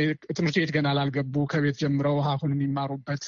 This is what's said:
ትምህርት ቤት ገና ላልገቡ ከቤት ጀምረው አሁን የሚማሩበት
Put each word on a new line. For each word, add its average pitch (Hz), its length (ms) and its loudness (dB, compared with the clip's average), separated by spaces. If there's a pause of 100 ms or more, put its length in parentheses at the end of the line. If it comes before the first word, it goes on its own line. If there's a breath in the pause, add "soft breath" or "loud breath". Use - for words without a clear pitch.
(280)
ትምህርት 156 300 0
ቤት 165 160 2
ገና 147 200 2
ላልገቡ 143 560 0
ከቤት 143 300 0
ጀምረው 143 440 2
አሁን 143 300 0
የሚማሩበት 139 760 -2